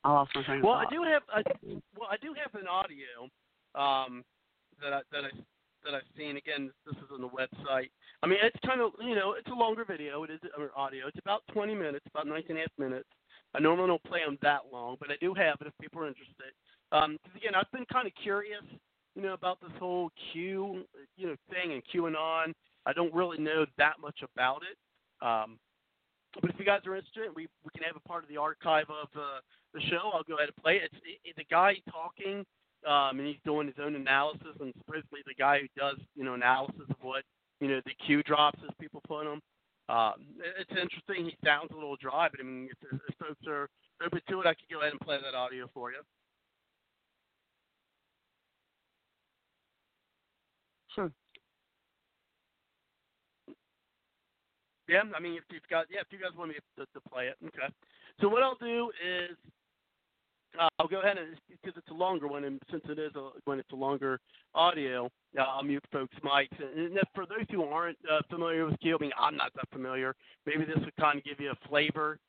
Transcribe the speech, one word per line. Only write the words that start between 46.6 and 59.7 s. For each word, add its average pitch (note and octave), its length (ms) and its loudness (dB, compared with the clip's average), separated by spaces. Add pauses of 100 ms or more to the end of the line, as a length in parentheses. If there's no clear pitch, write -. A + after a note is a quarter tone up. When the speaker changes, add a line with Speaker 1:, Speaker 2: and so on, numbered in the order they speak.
Speaker 1:
Sure. - 180 -2 (3750)
Speaker 2:
Yeah, F#3 140 8 (140)
I D#3+ 40 -2
mean, E3+ 140 -4
if E3+ 160 -10
you've D#3+ 200 -16
got, E3 200 2
yeah, G3 100 -4
if E3+ 100 -10
you G3 80 -16
guys F3+ 180 -6
want E3 140 -8
me D3 60 -10 (200)
to, C#3+ 80 -10
to C#3 160 -16 (100)
play B2+ 180 -4
it, C3 80 -8 (100)
okay. C#3 260 -8 (480)
So G3+ 80 6
what A#3 140 6
I'll B3+ 140 4
do A#3 340 -2 (120)
is, F3+ 340 -4 (1200)